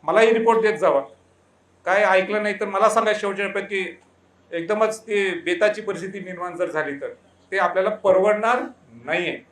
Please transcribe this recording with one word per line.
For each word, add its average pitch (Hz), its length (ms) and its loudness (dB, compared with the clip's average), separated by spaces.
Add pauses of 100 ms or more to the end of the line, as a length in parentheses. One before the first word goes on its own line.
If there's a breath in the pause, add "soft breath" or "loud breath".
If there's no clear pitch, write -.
मलाही 220 320 4
रिपोर्ट 226 260 4
देत 214 180 2
जावा, 147 220 2 (840)
काय 190 180 2
ऐकलं 190 400 2
नाही 208 180 -4
तर 214 40 -2
मला 196 260 2
सांगा. 214 240 2
शेवटच्या 202 320 -4
टप्प्यात 196 180 -4
की 190 360 -6 (520)
एकदमच 214 540 -2
ते 196 340 -2
बेताची 208 420 0
परिस्थिती 190 380 -8
निर्माण 180 360 -10
जर 175 140 -4
झाली 143 300 -4
तर 131 80 -10 (440)
ते 190 60 -2
आपल्याला 185 320 0
परवडणार 208 720 2 (420)
नाहीये. 160 320 -4 (160)